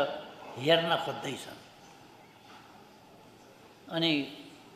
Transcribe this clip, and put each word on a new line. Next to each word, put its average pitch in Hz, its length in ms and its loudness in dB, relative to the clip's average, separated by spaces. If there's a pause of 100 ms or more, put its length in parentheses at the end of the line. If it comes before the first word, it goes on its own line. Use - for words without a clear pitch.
(580)
हेर्न 165 380 6
खोज्दैछन्। - 640 -6 (2250)
अनि 160 420 2 (400)